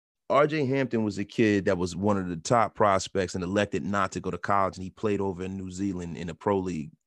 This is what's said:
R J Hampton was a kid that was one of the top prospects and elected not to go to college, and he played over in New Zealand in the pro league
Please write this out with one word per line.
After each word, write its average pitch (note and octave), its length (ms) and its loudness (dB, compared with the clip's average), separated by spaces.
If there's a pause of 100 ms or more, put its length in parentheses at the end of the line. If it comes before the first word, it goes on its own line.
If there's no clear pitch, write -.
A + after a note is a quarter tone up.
(300)
R C#3 160 6
J D3 200 0
Hampton B2 380 0
was G2 140 -2
a G2+ 80 -4
kid G#2 400 4
that F#2+ 120 2
was F2 180 -2
one G2 220 2
of F#2 120 -2
the F2 60 -2
top G#2+ 400 0
prospects F#2+ 580 0
and F#2 100 -4
elected G2 400 -2
not G2 280 0
to F#2 80 -6
go F2+ 100 -6
to F2 80 -6
college, F#2+ 400 0
and F#2 60 -12
he F#2 80 -10
played G2+ 300 -2
over F#2 220 -4
in F#2+ 140 -8
New F#2+ 140 -10
Zealand F2+ 460 -4
in E2+ 100 -8
the D#2+ 80 -8
pro G2+ 240 0
league D#2+ 320 -6 (160)